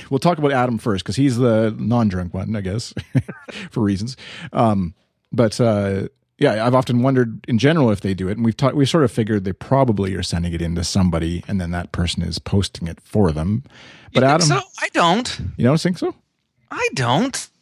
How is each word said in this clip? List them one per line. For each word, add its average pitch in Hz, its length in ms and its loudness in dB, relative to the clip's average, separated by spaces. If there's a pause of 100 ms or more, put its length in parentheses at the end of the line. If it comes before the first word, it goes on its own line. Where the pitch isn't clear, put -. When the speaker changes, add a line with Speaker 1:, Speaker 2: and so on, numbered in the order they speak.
Speaker 1:
<laughs> - 60 -12
We'll 135 80 0
talk 170 200 2
about 143 120 2
Adam 123 280 0
first, 98 260 -2
'cause 101 100 -6
he's 131 220 2
the 113 420 2
non-drunk 104 560 0
one, 101 220 -4
I 101 40 -6
guess, 92 320 -6 (380)
<laughs> - 400 -16
for 113 140 -2
reasons. 101 320 -2 (360)
Um, 101 420 0 (360)
but, 113 300 2
uh, 101 480 0 (300)
yeah, 117 280 2
I've 123 80 4
often 123 280 2
wondered 127 440 0
in 120 120 2
general 139 340 4
if 98 80 -2
they 98 120 -2
do 92 160 -4
it, 101 80 -2
and 117 80 -2
we've 113 120 2
ta-, 135 160 2
we've 143 160 2
sort 160 160 4
of 117 80 2
figured 107 320 0
they 98 80 -4
probably 104 640 0
are 87 60 -6
sending 85 300 -4
it 85 80 -4
in 85 140 -2
to 87 100 -2
somebody, 85 600 0
and 98 140 -4
then 85 100 -4
that 87 220 -6
person 87 300 -2
is 85 180 -6
posting - 480 -2
it 78 120 -14
for 101 300 0
them. 90 320 -2 (500)
Speaker 2:
You - 80 2
Speaker 1:
But - 0 -
Speaker 2:
think 139 120 6
Speaker 1:
Adam, 165 160 4
Speaker 2:
so? 381 120 2 (220)
I 320 100 -2
don't. 214 480 0 (160)
Speaker 1:
you - 80 -2
don't 147 160 2
think 180 180 -2
so? 339 160 -4 (580)
Speaker 2:
I 466 220 -2
don't. 139 540 -2 (140)